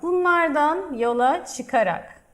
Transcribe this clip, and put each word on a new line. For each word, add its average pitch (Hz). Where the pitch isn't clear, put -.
bunlardan 339
yola 247
çıkarak -